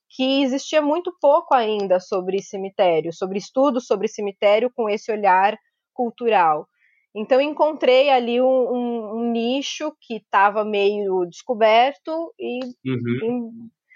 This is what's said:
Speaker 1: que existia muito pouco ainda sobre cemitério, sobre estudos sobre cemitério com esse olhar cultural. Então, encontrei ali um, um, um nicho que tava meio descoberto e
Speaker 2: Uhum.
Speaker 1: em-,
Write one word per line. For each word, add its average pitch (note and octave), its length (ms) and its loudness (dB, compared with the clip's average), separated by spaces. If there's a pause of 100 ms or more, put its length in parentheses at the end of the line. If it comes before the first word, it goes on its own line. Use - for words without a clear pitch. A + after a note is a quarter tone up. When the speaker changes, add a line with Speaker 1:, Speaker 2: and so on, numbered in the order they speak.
Speaker 1:
que C4+ 340 0
existia C#4 400 0
muito F4 380 -2
pouco D4+ 340 4
ainda G#3 460 0
sobre F#3 420 -4
cemitério, F#3 680 -2
sobre F#3+ 260 -6
estudos C4 480 -2
sobre G#3 220 -2
cemitério G#3 640 0
com A3+ 160 -4
esse G#3+ 220 -6
olhar G3+ 440 2 (380)
cultural. G#3 720 0 (480)
Então, A3 260 2
encontrei D4 720 2
ali B3 300 2
um, B3+ 60 2
um, A#3+ 720 -2
um A#3 140 -2
nicho C4 720 -4
que A3 300 -12
tava G#3 340 2
meio G3+ 600 0
descoberto A#3+ 1120 0
e A#3+ 220 -8 (240)
Speaker 2:
Uhum. A#2+ 380 -4
Speaker 1:
em-, A#3 280 -4 (460)